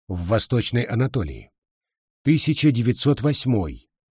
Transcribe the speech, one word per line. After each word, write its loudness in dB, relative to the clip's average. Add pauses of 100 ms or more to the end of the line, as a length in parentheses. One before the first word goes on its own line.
в -6
Восточной 0
Анатолии. -4 (760)
Тысяча 2
девятьсот 0
восьмой. -2 (240)